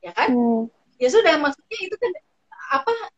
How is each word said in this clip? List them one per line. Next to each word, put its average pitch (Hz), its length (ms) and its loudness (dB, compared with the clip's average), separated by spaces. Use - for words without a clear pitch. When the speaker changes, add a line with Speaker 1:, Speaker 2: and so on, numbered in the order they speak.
Speaker 1:
ya - 80 -14
kan? 254 240 0
Speaker 2:
Hmm. 233 320 0
Speaker 1:
Ya 254 120 0
sudah, 359 280 6
maksudnya 294 440 -4
itu 370 160 -8
kan 480 140 -2
apa 277 200 0